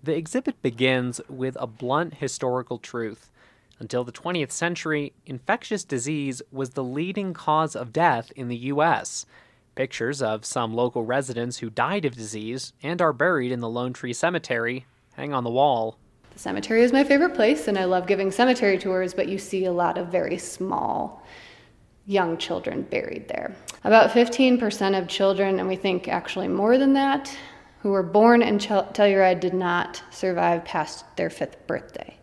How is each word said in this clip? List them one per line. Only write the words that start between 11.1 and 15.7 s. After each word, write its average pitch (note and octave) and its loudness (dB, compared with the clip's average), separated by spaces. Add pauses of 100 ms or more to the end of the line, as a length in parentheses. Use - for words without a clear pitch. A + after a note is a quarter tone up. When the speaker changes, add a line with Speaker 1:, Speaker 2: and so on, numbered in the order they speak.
Speaker 1:
who A2+ -8
died D#3 -2
of B2+ -2
disease A2 -10 (100)
and F3 -2
are D#3+ 4
buried C3+ 0
in B2 -4
the A#2 -4
Lone B2 -4
Tree B2 -8
Cemetery B2+ -2 (300)
hang C#3+ -6
on B2 0
the A#2 -2
wall. A#2+ 2 (340)